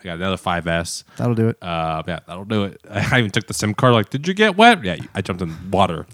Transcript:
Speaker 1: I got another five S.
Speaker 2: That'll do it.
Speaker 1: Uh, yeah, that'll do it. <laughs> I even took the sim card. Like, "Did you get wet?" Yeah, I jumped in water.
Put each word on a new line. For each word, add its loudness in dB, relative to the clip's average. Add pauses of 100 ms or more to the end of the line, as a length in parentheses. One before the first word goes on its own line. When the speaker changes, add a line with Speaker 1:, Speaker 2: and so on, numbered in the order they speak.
Speaker 1:
I -18
got -10
another -2
five -2
S. -4 (100)
Speaker 2:
That'll 0
do 2
it. -2
Speaker 1:
Uh, -4
yeah, -6
that'll -14
do 0
it. -10
<laughs> -20
I 0
even 0
took -2
the -8
sim -2
card. 4
Like, 2
"Did -6
you 0
get 2
wet?" 6
Yeah, -4 (160)
I -2
jumped -6
in -8
water. 2